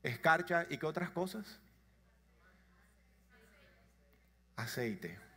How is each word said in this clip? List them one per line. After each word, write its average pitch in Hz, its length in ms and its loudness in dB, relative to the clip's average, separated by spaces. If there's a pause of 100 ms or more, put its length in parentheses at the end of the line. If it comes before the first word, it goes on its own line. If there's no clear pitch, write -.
Escarcha, 165 680 4
¿y 139 80 -2
qué 156 80 -2
otras 170 240 -2
cosas? 190 480 -4 (3000)
Aceite. 110 640 -2 (180)